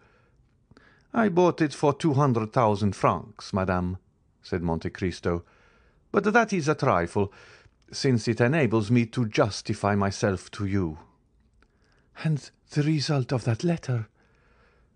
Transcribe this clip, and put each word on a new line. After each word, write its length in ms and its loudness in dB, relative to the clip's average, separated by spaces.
"I 160 2
bought 320 4
it 140 0
for 180 2
two 220 0
hundred 380 2
thousand 440 2
francs, 560 -2
madame," 460 0
said 200 -4
Monte 280 -2
Cristo, 540 -4
"but 120 0
that 280 2
is 160 0
a 60 0
trifle, 580 0
since 340 0
it 140 0
enables 500 2
me 160 4
to 200 -4
justify 680 -2
myself 580 -2
to 120 -8
you." 340 -2
"And 260 -2
the 120 0
result 500 0
of 120 -2
that 200 0
letter?" 440 -2